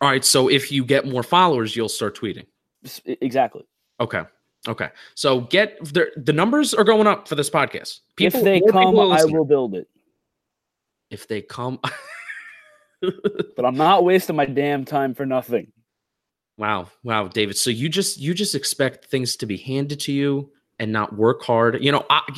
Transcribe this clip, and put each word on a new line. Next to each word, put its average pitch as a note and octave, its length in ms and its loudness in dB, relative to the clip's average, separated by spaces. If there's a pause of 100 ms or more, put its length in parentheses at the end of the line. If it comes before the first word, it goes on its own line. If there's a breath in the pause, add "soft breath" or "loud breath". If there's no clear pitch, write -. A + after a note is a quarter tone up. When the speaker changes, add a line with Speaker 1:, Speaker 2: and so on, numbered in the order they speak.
Speaker 1:
All C#3 80 4
right, C3+ 140 2
so C3+ 240 4
if C3+ 220 0
you C3+ 140 0
get C3+ 220 2
more B2 160 -4
followers, D3 520 2
you'll A2+ 140 -2
start G#2 320 -6
tweeting. G2+ 240 -6 (400)
Speaker 2:
S-, - 220 -18
e-, B2+ 160 -6
exactly. B2 420 -2 (340)
Speaker 1:
Okay. G#2+ 240 -4 (460)
Okay. A2 220 -6 (240 loud breath)
So C3 280 0
get G3+ 360 0 (140)
the, D#3+ 240 2
the D3+ 160 -2
numbers A#3 420 2
are G#3+ 100 4
going G#3+ 220 4
up G3+ 200 0
for - 80 -6
this C#3+ 140 -4
podcast. - 520 -4 (160)
People, G3 240 2
Speaker 2:
If A3 40 2
they F#3+ 160 4
Speaker 1:
more G3+ 100 6
Speaker 2:
come, F#3 140 6
Speaker 1:
people F#3 160 6
are G#3 60 4
Speaker 2:
I - 20 2 (140)
Speaker 1:
listening. D#3 160 4
Speaker 2:
will D#3 60 2
build C3 300 2
it. F2 140 -10 (1200)
Speaker 1:
If - 180 -16
they G#2+ 120 -4
come. B2+ 440 -8
<laughs> - 1160 -14
Speaker 2:
But F#3+ 640 -6
I'm B2+ 120 0
not F3 280 4
wasting F#3 320 2
my C#3+ 100 2
damn C#3+ 380 -2
time C3+ 300 -2
for C3+ 120 -8
nothing. A#2+ 460 -4 (840)
Speaker 1:
Wow. G#2 300 -4 (140)
Wow, A2 260 -2
David. G2+ 280 -2
So - 140 -2
you A#2+ 180 -4
just, F#3+ 320 -4
you D#3 140 -4
just G3 200 -4
expect - 520 -4
things B2+ 300 -4
to A#2+ 100 -8
be G2+ 100 -6
handed C#3 440 -6
to C#3+ 120 -6
you C#3 400 -2 (300)
and A2 100 -4
not G#2+ 220 -2
work A2+ 280 2
hard. A#2 400 2
You C#3+ 100 2
know, C#3+ 180 0
I, D3+ 100 4 (180)